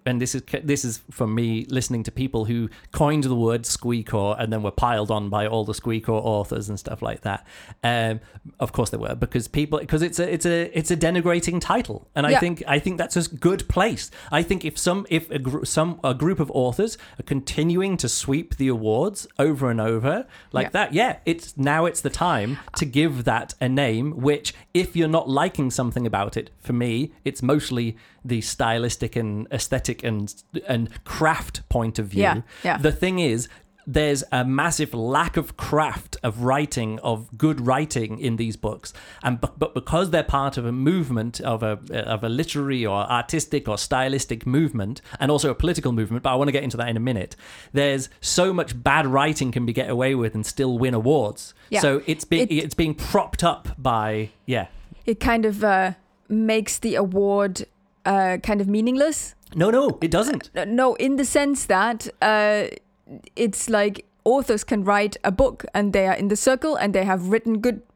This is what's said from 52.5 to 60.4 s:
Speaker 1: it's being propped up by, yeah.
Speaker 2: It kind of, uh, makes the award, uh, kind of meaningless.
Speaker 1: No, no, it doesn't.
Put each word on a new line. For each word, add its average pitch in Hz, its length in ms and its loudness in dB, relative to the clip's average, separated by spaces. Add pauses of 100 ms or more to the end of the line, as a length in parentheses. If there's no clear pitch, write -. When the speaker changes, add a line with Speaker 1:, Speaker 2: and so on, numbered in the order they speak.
Speaker 1:
it's 151 220 -2
being 156 200 2
propped - 480 0
up - 240 0 (100)
by, 110 520 0 (160)
yeah. 113 220 -2 (380)
Speaker 2:
It 226 140 0
kind 233 260 2
of, 208 160 0
uh, 190 300 4 (380)
makes 220 500 0
the 214 160 0
award, 196 720 2 (400)
uh, 190 360 2
kind 208 200 0
of 196 80 0
meaningless. 254 680 0 (200)
Speaker 1:
No, 180 140 4
no, 254 320 4
it 165 80 0
doesn't. 208 460 0